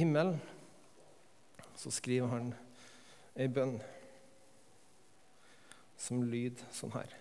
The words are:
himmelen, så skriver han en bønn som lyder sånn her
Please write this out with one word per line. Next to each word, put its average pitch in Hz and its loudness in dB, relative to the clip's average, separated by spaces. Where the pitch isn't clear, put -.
himmelen, 165 6
så - -8
skriver 123 2
han 120 0
en 131 2
bønn 131 2
som 123 0
lyder 120 -2
sånn - -6
her - -2